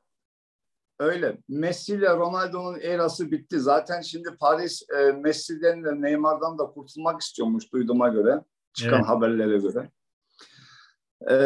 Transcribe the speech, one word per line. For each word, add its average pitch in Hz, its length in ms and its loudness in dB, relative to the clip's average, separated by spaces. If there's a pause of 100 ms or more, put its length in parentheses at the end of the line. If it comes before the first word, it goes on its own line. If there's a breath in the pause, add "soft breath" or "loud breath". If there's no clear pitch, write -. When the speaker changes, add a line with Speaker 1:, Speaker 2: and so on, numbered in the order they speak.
(1000)
Speaker 1:
Öyle. 151 400 0 (100)
Messi 170 460 -4
ile 190 220 4
Ronaldo'nun 180 640 -4
erası 170 500 -2
bitti. 151 300 -4
Zaten 151 400 2
şimdi 165 400 -12
Paris, 160 420 0 (160)
e, 139 140 6
Messi'den 156 720 0
de 147 180 -4
Neymar'dan 151 560 0
da 147 60 0
kurtulmak 156 560 -6
istiyormuş 113 520 -4
duyduğuma 123 360 2
göre. 113 360 2 (300)
Çıkan 120 240 0
Speaker 2:
Evet. 107 100 2
Speaker 1:
haberlere 113 500 2
göre. 101 320 -2 (1400 soft breath)
E, 131 160 6